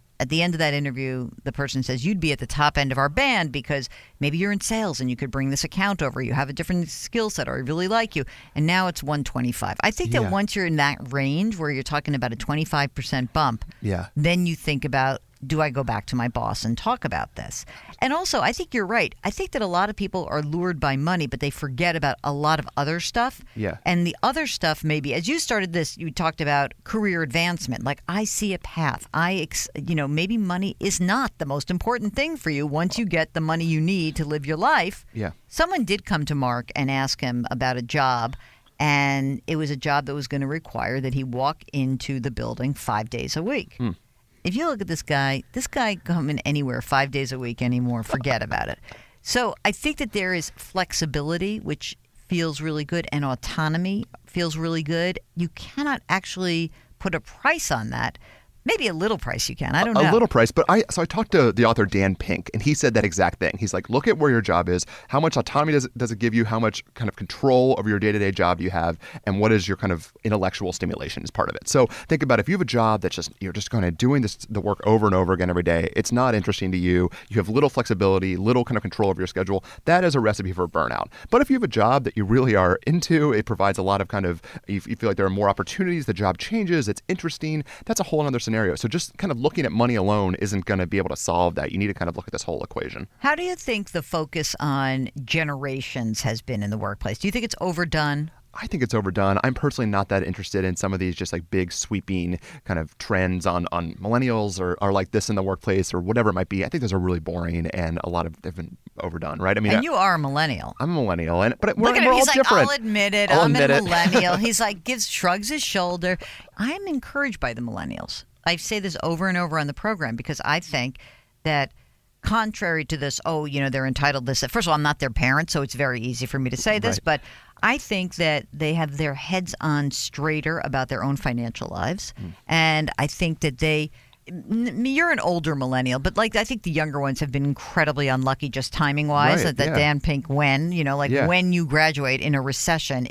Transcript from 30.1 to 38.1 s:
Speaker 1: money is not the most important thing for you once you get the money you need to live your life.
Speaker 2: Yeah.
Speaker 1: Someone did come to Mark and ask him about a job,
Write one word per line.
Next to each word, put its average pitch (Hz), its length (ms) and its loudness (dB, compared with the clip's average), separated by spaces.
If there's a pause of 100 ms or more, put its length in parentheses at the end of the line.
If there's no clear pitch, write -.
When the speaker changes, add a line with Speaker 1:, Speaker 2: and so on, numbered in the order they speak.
Speaker 1:
money 190 420 -2
is 196 200 -2
not 202 400 0
the 160 80 -4
most 139 240 -4
important 214 440 -2
thing 311 220 -2
for 165 140 -4
you 147 160 0
once 160 320 -2
you 233 60 -2
get 165 280 -2
the 165 80 -2
money 160 240 0
you 160 160 2
need 165 360 0
to 160 80 0
live 147 200 -4
your 156 120 -2
life. 202 540 0
Speaker 2:
Yeah. 104 200 -4 (160)
Speaker 1:
Someone 330 380 0
did 185 200 -2
come 156 200 0
to 147 100 0
Mark 123 400 -2
and 135 160 0
ask 135 300 -2
him 123 280 -2
about 127 280 -2
a 123 60 -4
job, 127 520 0 (440)